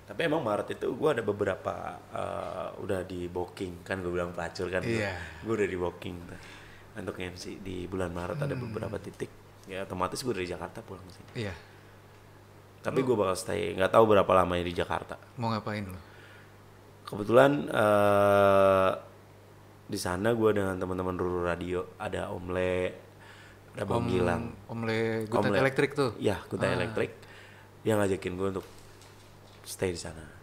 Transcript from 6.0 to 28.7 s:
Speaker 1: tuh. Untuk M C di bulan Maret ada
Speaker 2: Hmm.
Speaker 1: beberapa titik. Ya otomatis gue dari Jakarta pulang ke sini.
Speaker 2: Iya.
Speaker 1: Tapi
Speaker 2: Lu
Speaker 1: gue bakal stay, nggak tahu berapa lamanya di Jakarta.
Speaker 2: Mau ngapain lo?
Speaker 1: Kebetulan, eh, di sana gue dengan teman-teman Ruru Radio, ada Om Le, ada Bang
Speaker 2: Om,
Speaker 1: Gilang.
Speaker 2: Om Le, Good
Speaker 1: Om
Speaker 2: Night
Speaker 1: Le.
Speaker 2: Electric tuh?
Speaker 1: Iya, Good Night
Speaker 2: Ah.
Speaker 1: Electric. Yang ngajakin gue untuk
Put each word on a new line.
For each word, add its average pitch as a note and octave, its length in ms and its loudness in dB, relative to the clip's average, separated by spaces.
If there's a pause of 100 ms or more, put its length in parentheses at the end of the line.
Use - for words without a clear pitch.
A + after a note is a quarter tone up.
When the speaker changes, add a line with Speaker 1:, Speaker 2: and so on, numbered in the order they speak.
Speaker 1:
tuh. F2 160 -14 (560)
Untuk G2 240 -8
M F#2 160 -8
C F#2 240 -12
di F#2 260 -8
bulan F2+ 260 -4
Maret F2 280 -6
ada C#3+ 140 -2
Speaker 2:
Hmm. - 100 -4
Speaker 1:
beberapa A2 340 -6
titik. - 320 -10 (360)
Ya F#2+ 180 -8
otomatis F#2 360 -4
gue B2+ 140 -4
dari F#2 140 -2
Jakarta E2+ 340 -8
pulang F#2+ 220 -16
ke F2+ 100 -20
sini. - 180 -20 (100)
Speaker 2:
Iya. G2+ 140 -6 (1200)
Speaker 1:
Tapi - 220 0
Speaker 2:
Lu C3 80 0
Speaker 1:
gue A#2+ 100 6
bakal F#2+ 160 4
stay, F#2 400 -2
nggak F#2+ 160 4
tahu A2+ 160 10
berapa G2+ 240 8
lamanya F2+ 320 6
di F2 100 -2
Jakarta. E2+ 460 -4 (160)
Speaker 2:
Mau A#2 160 -4
ngapain G#2+ 340 -4
lo? F#2 140 -10 (1040)
Speaker 1:
Kebetulan, A#2+ 640 4
eh, G2+ 1200 6 (960)
di - 120 -8
sana F#2 360 0
gue A2 200 4
dengan G2 240 0
teman-teman F#2 380 -2
Ruru F2+ 280 -2
Radio, F2 540 -2
ada F#2 340 -6
Om F#2 180 -8
Le, F#2 300 0 (920)
ada - 120 -8
Bang G2 160 0
Speaker 2:
Om, F#2 80 -4
Speaker 1:
Gilang. F2 340 0 (240)
Speaker 2:
Om A#2 160 -8
Le, A2 180 -2 (240)
Good G#2+ 120 -6
Speaker 1:
Om G#2 80 2
Speaker 2:
Night G#2 80 2
Speaker 1:
Le. G2+ 80 2
Speaker 2:
Electric C3+ 320 2
tuh? C3+ 240 0
Speaker 1:
Iya, G#2 280 0
Good - 140 -6
Night F#2+ 140 2
Speaker 2:
Ah. F2+ 80 0
Speaker 1:
Electric. G#2+ 300 -2 (720)
Yang A2 180 2
ngajakin F#2+ 340 0
gue F#2+ 160 -2
untuk F#2 160 -6 (960)